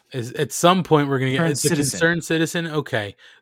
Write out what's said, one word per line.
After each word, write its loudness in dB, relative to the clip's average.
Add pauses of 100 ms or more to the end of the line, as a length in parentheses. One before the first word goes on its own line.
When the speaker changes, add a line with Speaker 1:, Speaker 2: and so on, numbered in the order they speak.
(120)
Speaker 1:
Is, -6
at -4
some 4
point 4
we're 0
gonna 0
get 0
Speaker 2:
Concerned 0
Speaker 1:
it's -2
a 2
Speaker 2:
citizen. 0
Speaker 1:
concerned 2
citizen. -2
Okay. -4 (260)